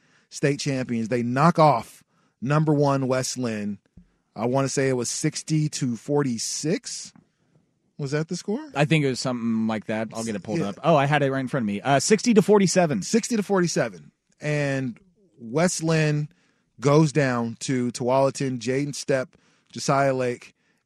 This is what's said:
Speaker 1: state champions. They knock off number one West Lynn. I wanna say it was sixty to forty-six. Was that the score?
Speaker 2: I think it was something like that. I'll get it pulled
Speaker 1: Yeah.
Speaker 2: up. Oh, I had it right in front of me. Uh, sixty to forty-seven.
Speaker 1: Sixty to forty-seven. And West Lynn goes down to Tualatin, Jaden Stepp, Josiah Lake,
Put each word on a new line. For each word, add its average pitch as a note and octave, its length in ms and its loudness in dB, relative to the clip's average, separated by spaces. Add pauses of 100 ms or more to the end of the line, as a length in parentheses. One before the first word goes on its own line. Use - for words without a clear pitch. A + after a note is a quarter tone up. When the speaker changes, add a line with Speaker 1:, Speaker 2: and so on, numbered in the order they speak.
(300)
Speaker 1:
state C#3+ 300 -2
champions. B2 500 -4
They B2 140 0
knock C#3 360 4
off C3+ 440 2 (380)
number D3+ 320 2
one C#3 340 2
West B2+ 300 -2
Lynn. G#2+ 400 -4 (580)
I G#2+ 100 -4
wanna C3 240 0
say C3+ 200 0
it C3 40 2
was A#2+ 160 -2
sixty D#3 600 -2
to B2 280 -4
forty-six. D3 1120 -4 (840)
Was C#3 140 -8
that D3+ 180 -2
the F3+ 80 -6
score? C4 360 -6
Speaker 2:
I C#3+ 120 2
think D3+ 200 4
it C3+ 40 2
was A#2+ 100 -2
something A#2 480 -2
like A2 180 -4
that. A2 280 -4
I'll A2+ 100 -6
get A2+ 120 -4
it F#2+ 80 -8
pulled G#2+ 160 -4
Speaker 1:
Yeah. G2 100 -2
Speaker 2:
up. G2 140 -10
Oh, D#3 120 4
I C#3 100 4
had C#3+ 160 2
it C#3 100 2
right C3+ 100 -4
in B2+ 60 -4
front B2+ 160 -4
of G#2+ 40 -2
me. G2+ 140 -4
Uh, C#3 180 2
sixty A3 340 2
to G3 80 8
forty-seven. F3 640 2
Speaker 1:
Sixty A3+ 320 0
to G#3 80 -2
forty-seven. D#3+ 680 -2 (280)
And C#3 600 -4 (380)
West D3+ 460 -2
Lynn D3+ 460 0 (500)
goes C#3+ 320 4
down A#2+ 500 0
to B2 300 -2
Tualatin, C3 680 0
Jaden C3+ 340 -4
Stepp, C3 340 -2 (440)
Josiah C#3 420 0
Lake, B2+ 420 -4 (300)